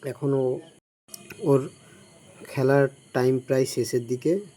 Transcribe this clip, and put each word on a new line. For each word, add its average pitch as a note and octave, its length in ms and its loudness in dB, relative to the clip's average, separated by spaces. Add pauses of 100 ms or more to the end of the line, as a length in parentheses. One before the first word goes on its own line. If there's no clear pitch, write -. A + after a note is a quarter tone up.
এখনও C3+ 540 -2 (800)
ওর C#3+ 280 2 (800)
খেলার C#3 400 4 (240)
টাইম C3 260 2
প্রায় C3 260 0
শেষের A#2+ 420 -4
দিকে D3+ 340 -2 (160)